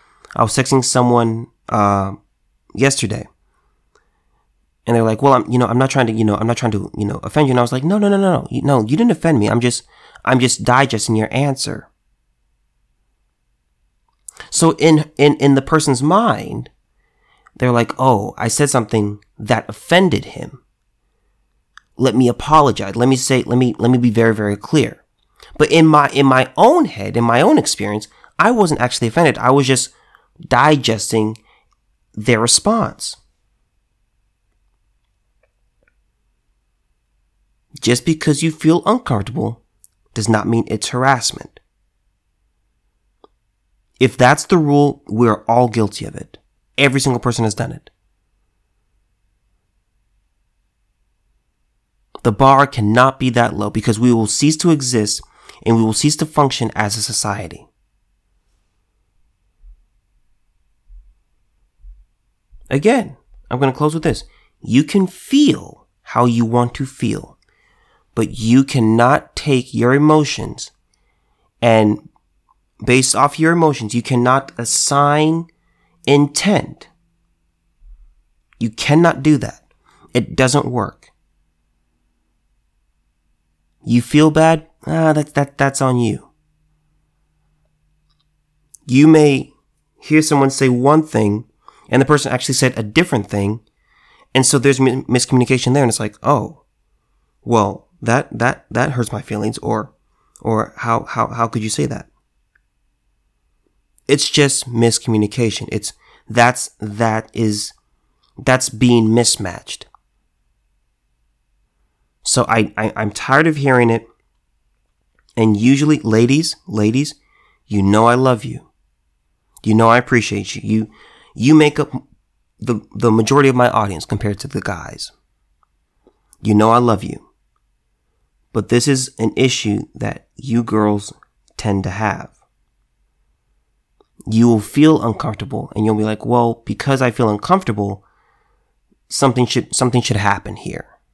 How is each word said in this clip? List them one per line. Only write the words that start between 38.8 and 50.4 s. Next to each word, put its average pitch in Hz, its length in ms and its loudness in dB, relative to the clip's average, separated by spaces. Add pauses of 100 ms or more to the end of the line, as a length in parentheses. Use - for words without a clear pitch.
uncomfortable 117 800 -4 (480)
does 107 160 -6
not 107 180 0
mean 113 200 0
it's - 220 -8
harassment. - 720 -4 (2500)
If - 200 0
that's 131 260 4
the 185 140 2
rule, 143 480 2
we're 110 380 0
all 120 240 2
guilty 107 360 -4
of 104 100 -14
it. - 220 -18 (400)
Every 135 240 2
single 127 200 -2
person 120 240 -2
has 107 100 -4
done - 180 -8
it. - 160 -18 (4000)